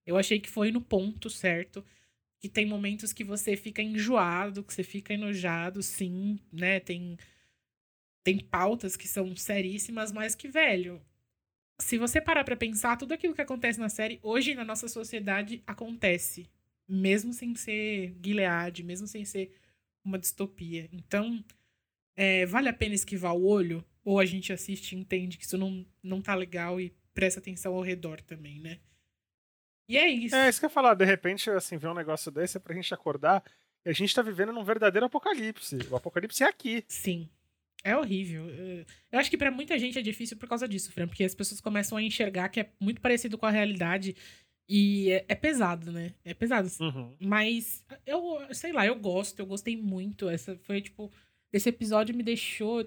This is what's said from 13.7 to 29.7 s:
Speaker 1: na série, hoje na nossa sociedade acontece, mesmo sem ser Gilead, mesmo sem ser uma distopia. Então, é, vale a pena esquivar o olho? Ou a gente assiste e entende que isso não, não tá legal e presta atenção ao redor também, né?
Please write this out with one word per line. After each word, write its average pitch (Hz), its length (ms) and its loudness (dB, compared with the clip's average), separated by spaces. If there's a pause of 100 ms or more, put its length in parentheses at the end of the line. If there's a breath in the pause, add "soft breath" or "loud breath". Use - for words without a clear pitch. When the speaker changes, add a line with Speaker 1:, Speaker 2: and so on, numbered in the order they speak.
Speaker 1:
na 220 100 -2
série, 220 320 -4
hoje 240 320 0
na 247 100 -8
nossa 220 240 -6
sociedade 214 760 -4
acontece, 202 840 -2 (380)
mesmo 190 460 2
sem 240 220 -6
ser 214 680 -4
Gilead, 175 600 0
mesmo 180 240 -10
sem 208 180 -10
ser 190 260 -6 (520 soft breath)
uma 190 160 -4
distopia. 170 720 -6
Então, 208 520 -2 (720 soft breath)
é, 190 300 4
vale 240 240 2
a 233 40 0
pena 214 200 -2
esquivar 180 420 -2
o 180 100 4
olho? 175 380 4 (200)
Ou 196 160 4
a 190 60 8
gente 185 280 -2
assiste - 380 -8
e 185 80 -8
entende 185 380 -2
que - 80 -14
isso - 120 -2
não, 190 260 -2 (200)
não 190 180 -4
tá 202 140 0
legal 180 440 -4
e 180 140 -6 (180)
presta 185 280 2
atenção 185 340 -6
ao 185 80 -2
redor 175 400 -6
também, 147 380 -16
né? 165 200 -12 (1080)